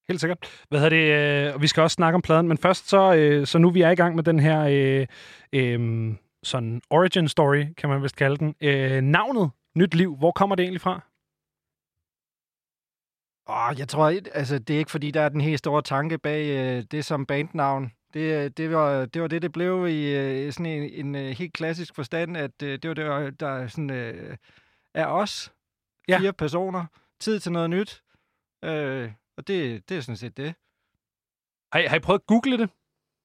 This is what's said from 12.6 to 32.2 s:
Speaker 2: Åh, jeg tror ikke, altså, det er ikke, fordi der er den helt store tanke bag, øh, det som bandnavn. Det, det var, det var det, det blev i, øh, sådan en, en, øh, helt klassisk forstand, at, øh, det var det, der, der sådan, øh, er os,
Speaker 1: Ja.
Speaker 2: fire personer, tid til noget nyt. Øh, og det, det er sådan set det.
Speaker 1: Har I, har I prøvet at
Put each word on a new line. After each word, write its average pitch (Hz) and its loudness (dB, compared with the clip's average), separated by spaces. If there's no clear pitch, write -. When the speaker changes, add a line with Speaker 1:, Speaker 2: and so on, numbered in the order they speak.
Speaker 2:
Åh, 117 -2
jeg 135 -8
tror 151 2
ikke, 185 -4
altså, 143 -2
det 147 -4
er 147 2
ikke, 156 -4
fordi 147 -6
der 151 0
er 151 2
den 147 -2
helt 151 0
store 147 0
tanke 151 -4
bag, 151 -4
øh, 127 -4
det 151 -6
som 139 -4
bandnavn. 139 -4
Det, 151 -4
det 160 -6
var, 143 2
det 165 -6
var 160 -4
det, 165 -4
det 170 -6
blev 180 -2
i, 147 -2
øh, 135 -4
sådan 170 -8
en, 147 -6
en, 143 -6
øh, 135 -8
helt 160 -10
klassisk 165 -8
forstand, 165 -8
at, 143 -10
øh, 139 -8
det 165 -8
var 160 -6
det, 151 -6
der, 143 -4
der 135 -8
sådan, 139 -8
øh, 117 -10
er - -2
os, 185 -4
Speaker 1:
Ja. 180 4
Speaker 2:
fire 190 0
personer, 175 -4
tid 214 -2
til 175 -6
noget 165 -2
nyt. 190 -4
Øh, 135 -6
og - -12
det, 135 -4
det 190 -6
er 156 -6
sådan 117 -8
set 120 -14
det. 151 -8
Speaker 1:
Har 160 2
I, 170 2
har 135 0
I 160 0
prøvet 190 2
at - -10